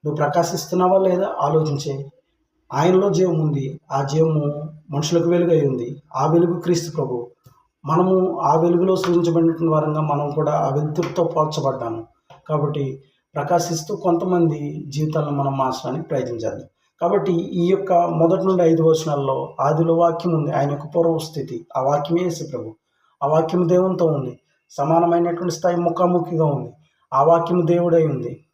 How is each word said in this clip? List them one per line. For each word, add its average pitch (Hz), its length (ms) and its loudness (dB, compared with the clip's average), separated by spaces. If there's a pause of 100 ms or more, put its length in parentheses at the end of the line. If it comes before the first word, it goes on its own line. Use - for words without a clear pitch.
నువ్వు 147 100 -4
ప్రకాశిస్తున్నావా 175 800 0
లేదా 190 300 2 (120)
ఆలోచించే. 147 680 -2 (640)
ఆయనలో 185 360 4
జీవం 170 300 2
ఉంది, 143 400 -2 (120)
ఆ 139 120 -2
జీవము 147 680 0 (220)
మనుషులకు 165 380 0
వెలుగై 170 380 4
ఉంది, - 340 -4 (140)
ఆ 151 120 0
వెలుగు 170 320 2
క్రీస్తు - 320 -2
ప్రభు. 127 360 -6 (580)
మనము 180 540 2
ఆ 160 200 2
వెలుగులో 175 360 2
సృజించబడినటువంటి 165 720 0
వారంగా 151 340 0
మనం 147 280 -2
కూడా 143 220 -2
ఆ 139 240 -2
వెలుతురుతో 160 480 -2
పోల్చబడ్డాము. 135 840 -4 (420)
కాబట్టి 143 540 -4 (320)
ప్రకాశిస్తూ 165 600 -2
కొంతమంది 170 920 0
జీవితాలను 151 440 -2
మనం 135 260 -2
మార్చడానికి 131 500 -4
ప్రయత్నించాలి. 120 560 -6 (380)
కాబట్టి 185 320 0
ఈ 170 340 -2
యొక్క 190 260 0
మొదటి 170 540 2
నుండి 185 160 2
ఐదు 160 180 4
వచనాల్లో 147 800 0
ఆదిలో 156 360 2
వాక్యం 170 380 2
ఉంది, 147 180 0
ఆయన 139 180 0
యొక్క 143 260 -6
పూర్వ 165 220 2
స్థితి, - 480 -8 (120)
ఆ 131 40 -2
వాక్యమే 147 420 0
యేసు 151 280 -4
ప్రభు. 110 240 -10 (480)
ఆ 139 40 0
వాక్యం 165 420 2
దేవునితో 180 360 2
ఉంది, 135 340 -2 (300)
సమానమైనటువంటి 170 840 0
స్థాయి 175 200 0
ముఖాముఖిగా 170 680 0
ఉంది, 131 260 -2 (420)
ఆ 131 100 2
వాక్యము 170 380 4
దేవుడై 170 440 2
ఉంది. 127 380 -6 (100)